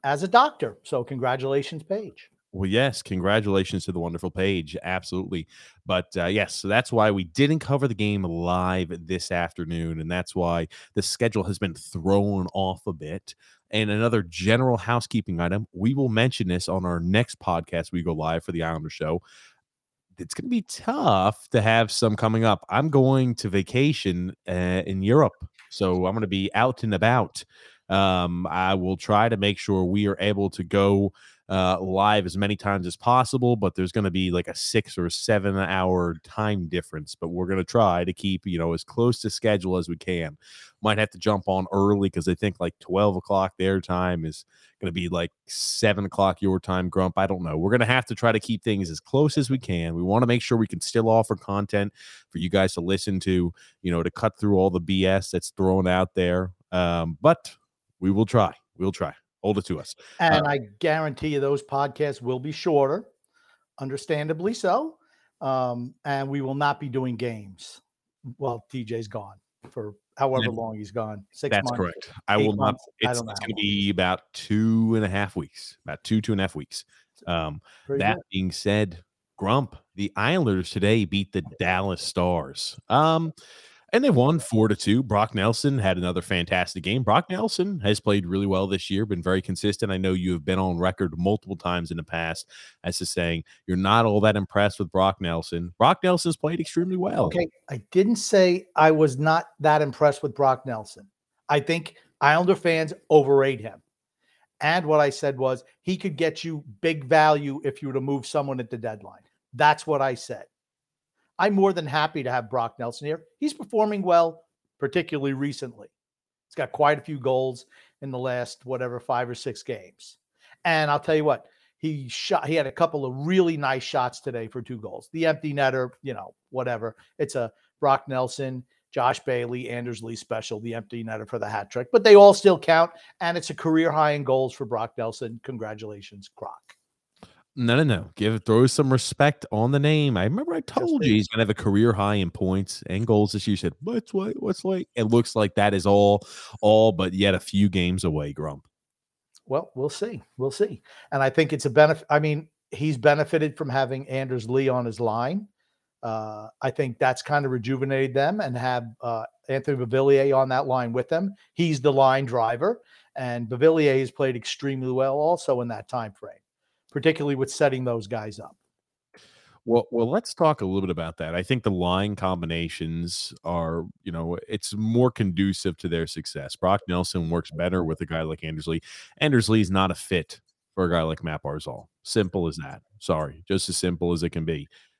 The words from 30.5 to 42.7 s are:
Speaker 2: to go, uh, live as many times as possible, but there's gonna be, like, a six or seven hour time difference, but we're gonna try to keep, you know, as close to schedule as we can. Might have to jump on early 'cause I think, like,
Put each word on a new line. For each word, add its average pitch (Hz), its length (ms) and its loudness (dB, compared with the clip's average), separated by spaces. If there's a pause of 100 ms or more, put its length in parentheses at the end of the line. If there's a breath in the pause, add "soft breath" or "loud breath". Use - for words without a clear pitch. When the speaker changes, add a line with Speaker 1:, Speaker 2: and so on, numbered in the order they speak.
Speaker 2:
to - 120 -8
go, 98 500 4 (360 soft breath)
uh, 92 320 2
live 95 440 2
as 90 120 -6
many 101 180 0
times 98 320 -2
as 87 100 -8
possible, 123 600 2
but 98 180 0
there's 92 160 -2
gonna 98 220 0
be, 92 180 0
like, 87 160 0
a 92 80 -10
six - 420 -2
or 87 140 -2
seven 98 460 0
hour 92 640 0
time 104 460 -4
difference, 80 480 -8
but 85 140 -8
we're 90 180 -4
gonna 92 160 -2
try 90 400 2
to 90 80 -4
keep, 95 340 -4
you 87 120 -4
know, 82 160 -2
as 80 100 -6
close 117 380 0
to 104 80 -4
schedule 95 460 0
as 85 120 -4
we 85 80 -6
can. 85 420 -6 (440 loud breath)
Might 107 160 0
have 107 120 0
to 92 80 -20
jump 101 300 -2
on 95 240 0
early 98 360 4
'cause 87 200 -4
I 87 80 2
think, 101 240 -4
like, 87 180 -6